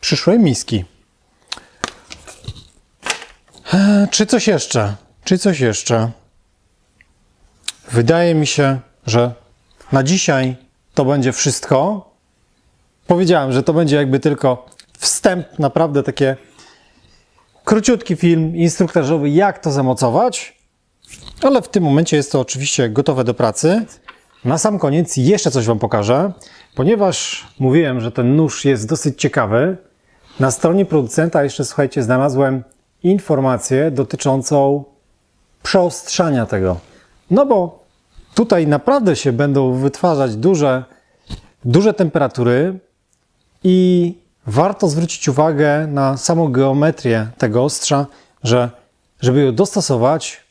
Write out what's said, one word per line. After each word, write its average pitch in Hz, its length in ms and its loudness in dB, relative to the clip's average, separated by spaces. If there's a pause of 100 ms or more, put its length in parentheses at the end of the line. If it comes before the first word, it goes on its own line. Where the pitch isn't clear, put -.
przyszłej 175 380 0
miski. 120 460 0 (3000)
E, 202 360 4
czy - 160 0
coś 233 200 0
jeszcze? 117 480 0 (300)
Czy 185 140 2
coś 180 220 0
jeszcze? 117 500 0 (1800)
Wydaje 165 460 2
mi 151 120 0
się, 135 340 0 (260)
że 120 280 0 (580)
na 135 100 2
dzisiaj 135 540 0 (380)
to 147 100 0
będzie 131 280 0
wszystko. 147 760 -2 (960)
Powiedziałem, 170 460 2
że 131 100 2
to 165 100 0
będzie 151 240 2
jakby 135 240 0
tylko 139 460 0 (320)
wstęp, - 600 -6
naprawdę 151 440 -2
takie 135 340 -4 (1300)
króciutki 214 520 0
film 165 400 0
instruktażowy, 160 720 0
jak 190 280 2
to 156 140 -4
zamocować. 135 880 -2 (800)
Ale 269 200 2
w - 60 -14
tym 185 160 0
momencie 156 320 2
jest 143 160 -2
to 139 80 2
oczywiście 131 480 -2
gotowe 127 360 0
do 113 100 -2
pracy. 160 520 0 (580)
Na 139 140 0
sam 208 200 0
koniec 160 380 0
jeszcze 156 340 2
coś 120 160 -2
wam 113 120 0
pokażę, 120 540 0 (420)
ponieważ 190 720 -2 (120)
mówiłem, 131 420 2
że 113 120 -4
ten 127 240 2
nóż 156 280 0
jest 120 240 0
dosyć 147 320 -4
ciekawy. 127 560 0 (640)
Na 131 100 2
stronie 180 360 0
producenta 156 580 0
jeszcze, 139 200 -6
słuchajcie, 139 380 -4
znalazłem 131 600 0 (380)
informację 143 880 0
dotyczącą 139 960 -2 (800)
przeostrzania 170 840 -2
tego. 92 340 -2 (500)
No 254 160 2
bo 190 380 -2 (500)
tutaj 202 320 2
naprawdę 175 500 2
się 139 160 -2
będą 139 400 2
wytwarzać 139 640 -2
duże, 135 480 0 (800)
duże 190 300 4
temperatury 147 840 0 (840)
i 180 500 4 (320)
warto 175 420 0
zwrócić 156 400 -2
uwagę 147 580 2
na 139 300 -2
samą 160 360 0
geometrię 135 760 0 (100)
tego 120 260 0
ostrza, 143 420 -2 (360)
że, 120 280 2 (500)
żeby 131 240 2
ją 127 100 2
dostosować 147 840 -2 (100)